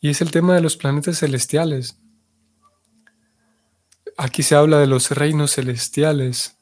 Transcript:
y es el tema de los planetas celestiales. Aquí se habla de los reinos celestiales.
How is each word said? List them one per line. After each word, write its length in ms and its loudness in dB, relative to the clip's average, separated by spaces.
y 80 -2
es 100 -2
el 120 -2
tema 240 2
de 40 4
los 160 0
planetas 440 -4
celestiales. 760 -4
Aquí 260 -4
se 120 4
habla 240 6
de 80 4
los 240 0
reinos 420 0
celestiales. 1080 -4